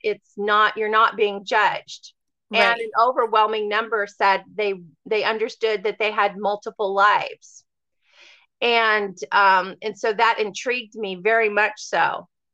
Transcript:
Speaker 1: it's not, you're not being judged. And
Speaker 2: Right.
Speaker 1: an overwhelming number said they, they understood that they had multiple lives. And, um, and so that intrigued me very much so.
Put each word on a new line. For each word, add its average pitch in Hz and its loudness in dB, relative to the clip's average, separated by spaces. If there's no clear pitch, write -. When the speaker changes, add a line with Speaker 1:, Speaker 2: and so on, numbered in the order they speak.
Speaker 1:
it's 202 -6
not, 208 2
you're 214 -4
not 214 2
being 208 -2
judged. - -2
And 226 2
Speaker 2:
Right. 233 2
Speaker 1:
an 226 -6
overwhelming 220 2
number 214 -2
said 196 0
they, 202 -4
they 208 -2
understood 220 -2
that 208 -4
they 214 0
had 208 -2
multiple 202 -4
lives. - 0
And, 214 0
um, 190 4
and 214 -8
so 226 -2
that 220 0
intrigued 214 -6
me 202 -8
very 214 0
much 208 0
so. - -4